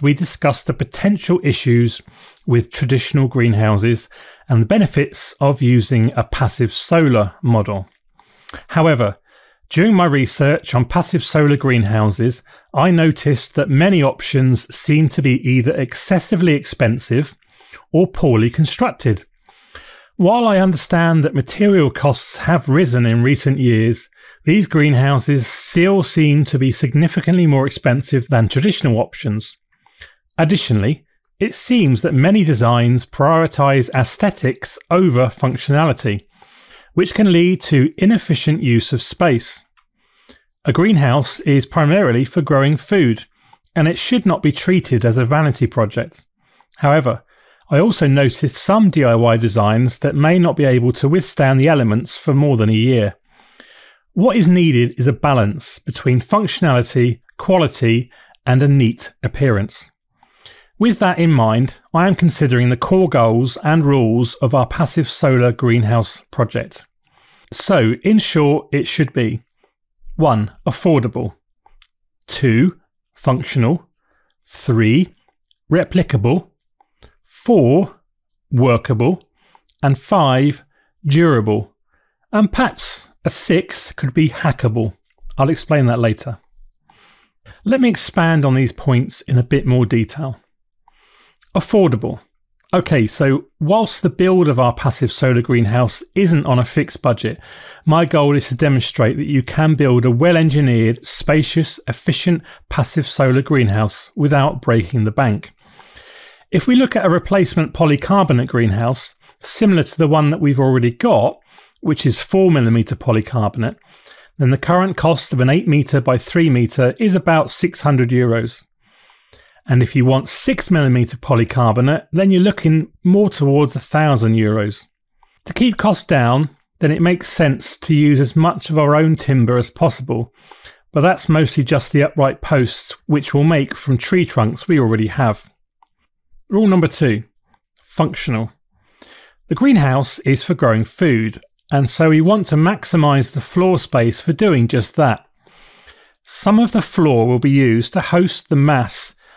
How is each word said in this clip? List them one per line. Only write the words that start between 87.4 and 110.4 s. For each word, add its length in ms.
Let 180
me 80
expand 560
on 100
these 160
points 500
in 160
a 60
bit 240
more 180
detail. 540
Affordable. 640
Okay, 320
so 400
whilst 420
the 80
build 380
of 120
our 140
passive 380
solar 300
greenhouse 640
isn't 320
on 100
a 80
fixed 380
budget, 360
my 200
goal 300
is 120
to 80
demonstrate 640
that 100
you 160
can 320
build 280
a 80
well-engineered, 920
spacious, 840
efficient 540
passive 360
solar 380
greenhouse 720
without 480
breaking 400
the 80
bank. 400
If 160
we 80
look 200
at 100
a 40
replacement 640
polycarbonate 720
greenhouse, 640
similar 420
to 140
the 100
one 220
that 100
we've 200